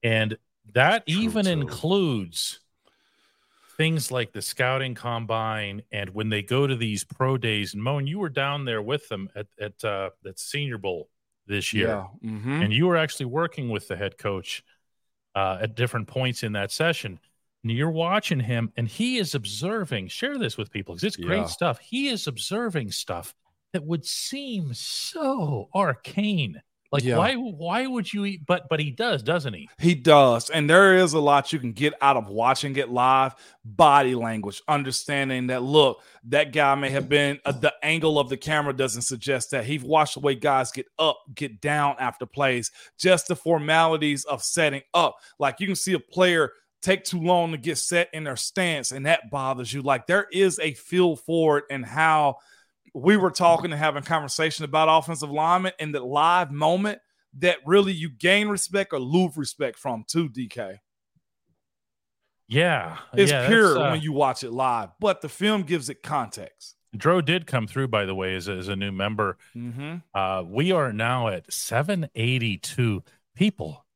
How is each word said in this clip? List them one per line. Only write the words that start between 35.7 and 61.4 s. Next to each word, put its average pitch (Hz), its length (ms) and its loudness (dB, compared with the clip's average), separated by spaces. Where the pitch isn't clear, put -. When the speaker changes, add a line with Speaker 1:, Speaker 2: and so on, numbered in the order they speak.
Speaker 2:
that 143 240 2
guy 139 240 4
may 139 140 -2
have 135 180 -2
been, 143 360 2
uh, 143 60 -2
the 135 320 0
angle 156 380 2
of 127 80 0
the 131 80 -4
camera 147 360 -2
doesn't 127 300 -2
suggest 131 480 -4
that. 127 140 -4
He 143 140 -4
watched 147 360 2
the 131 60 -12
way 139 160 0
guys 131 340 0
get - 160 -10
up, 156 180 0
get 120 260 -10
down 143 380 0
after 127 260 -4
plays, 127 460 -2
just 180 300 4
the 180 100 -2
formalities 156 880 2
of 139 200 -6
setting 143 380 0
up. 170 220 4
Like, 135 180 0
you 196 80 -4
can 190 100 -2
see - 180 -2
a 151 60 0
player 170 520 2
take 190 200 0
too 175 180 -4
long 170 300 2
to 156 80 -6
get 139 200 -4
set 175 360 0
in 156 80 -8
their 139 140 -6
stance, 160 560 -4
and 139 140 -6
that 165 220 2
bothers 131 440 -4
you. 139 100 -6
Like, 131 240 0
there 196 240 0
is 185 300 2
a 160 140 -2
feel 175 420 0
for 160 420 2
it 147 100 -4
and 135 160 -6
how 151 520 2
we 165 200 6
were 185 140 4
talking 170 420 4
and 147 60 -6
having 147 240 0
conversation 156 600 -2
about 156 240 2
offensive 156 420 2
linemen 175 480 0
in 151 140 -6
the 143 80 -4
live 151 500 2
moment 170 480 0
that 175 280 2
really 196 260 4
you 165 160 -6
gain 190 400 2
respect 196 440 -2
or 151 60 -4
lose 156 380 0
respect 135 420 -6
from 117 300 -8
too, 165 200 -2
D 120 200 -8
K. 101 320 -12